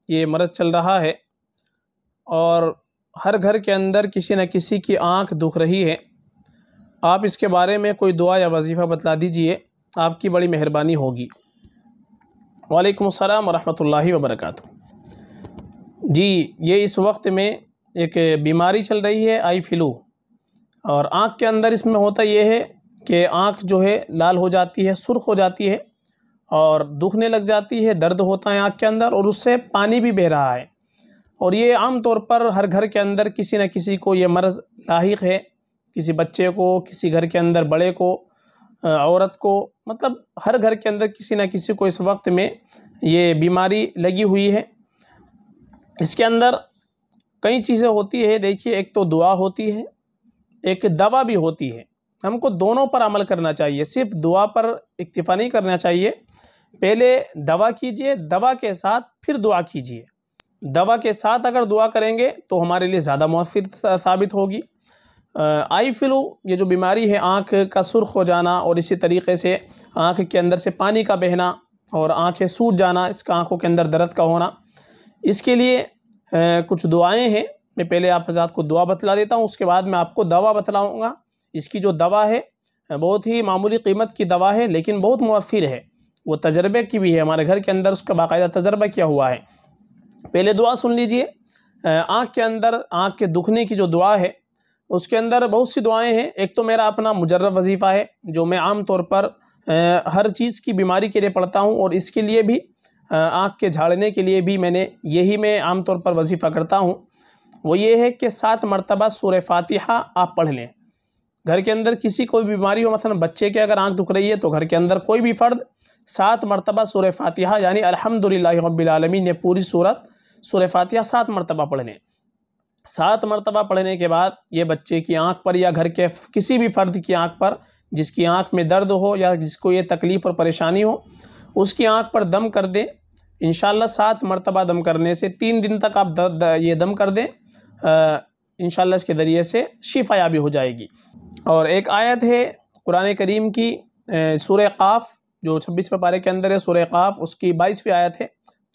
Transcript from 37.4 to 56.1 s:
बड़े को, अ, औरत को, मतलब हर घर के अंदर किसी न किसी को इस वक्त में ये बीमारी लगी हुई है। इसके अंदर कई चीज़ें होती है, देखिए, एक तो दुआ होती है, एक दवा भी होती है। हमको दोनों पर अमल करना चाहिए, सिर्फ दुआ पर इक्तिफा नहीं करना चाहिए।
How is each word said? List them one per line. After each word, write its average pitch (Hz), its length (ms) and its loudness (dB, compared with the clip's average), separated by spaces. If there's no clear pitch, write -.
बड़े 160 280 2
को, 180 380 -2
अ, 165 40 0
औरत 170 520 2
को, 202 340 -2
मतलब 247 360 -6
हर 240 180 0
घर 220 160 2
के 220 140 -4
अंदर 214 200 -2
किसी 208 260 -8
न 202 120 0
किसी 190 280 -4
को 196 120 0
इस 175 140 -2
वक्त 196 280 -2
में 185 300 0
ये 170 300 4
बीमारी 185 640 0
लगी 185 240 0
हुई 196 280 2
है। 208 220 -2
इसके 175 240 0
अंदर 233 340 2
कई 240 180 0
चीज़ें 233 280 2
होती 208 340 0
है, 214 160 2
देखिए, 202 360 -2
एक 196 200 -4
तो 202 100 2
दुआ 165 280 2
होती 190 380 -2
है, 214 140 -6
एक 190 220 -2
दवा 202 360 2
भी 233 120 -2
होती 160 340 -2
है। 117 160 -14
हमको 233 260 -2
दोनों 214 360 0
पर 254 140 0
अमल 208 240 0
करना 165 280 -2
चाहिए, 147 320 -2
सिर्फ 226 280 -4
दुआ 175 340 0
पर 220 420 -4
इक्तिफा 180 340 -4
नहीं 226 160 -2
करना 190 260 -2
चाहिए। 180 340 0